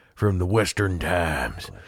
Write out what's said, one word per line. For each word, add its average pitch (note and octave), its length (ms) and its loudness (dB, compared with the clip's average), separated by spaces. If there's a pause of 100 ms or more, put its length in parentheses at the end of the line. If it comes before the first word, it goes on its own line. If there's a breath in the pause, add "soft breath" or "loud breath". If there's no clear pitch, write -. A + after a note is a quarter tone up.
(160 soft breath)
from G2+ 220 2
the F2+ 80 2
Western G2 520 2
times, E2 720 -2 (180 loud breath)